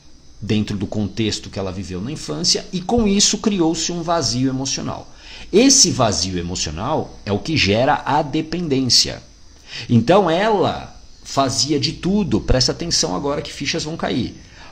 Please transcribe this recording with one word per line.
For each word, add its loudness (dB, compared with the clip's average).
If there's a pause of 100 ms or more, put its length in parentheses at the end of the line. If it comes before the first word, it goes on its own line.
(420)
dentro 0
do -4
contexto -4
que -10
ela -6
viveu -8
na -8
infância, -2
e -2
com 2
isso 2
criou-se 0
um -4
vazio 0
emocional. -6 (420)
Esse 6
vazio 0
emocional -4
é -2
o 0
que -4
gera 2
a 2
dependência. 0 (680)
Então 6
ela 0 (240)
fazia 0
de 0
tudo, 2
presta 2
atenção -2
agora -4
que -12
fichas -4
vão -8
cair, -4 (300)